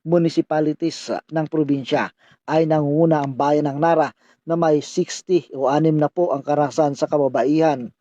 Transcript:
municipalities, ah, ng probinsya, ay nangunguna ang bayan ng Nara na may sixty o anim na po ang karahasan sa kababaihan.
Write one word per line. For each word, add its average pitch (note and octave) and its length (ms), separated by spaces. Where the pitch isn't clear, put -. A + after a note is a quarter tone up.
municipalities, D#3+ 1120
ah, - 160
ng D#3 160
probinsya, C#3 640
ay D#3+ 160
nangunguna D#3 560
ang C#3 160
bayan D3 320
ng C#3 80
Nara D#3 320
na E3 80
may D#3 240
sixty - 720
o C3 160
anim D#3 240
na D3+ 160
po F3 240
ang C#3 80
karahasan D3 560
sa D3+ 80
kababaihan. C#3+ 960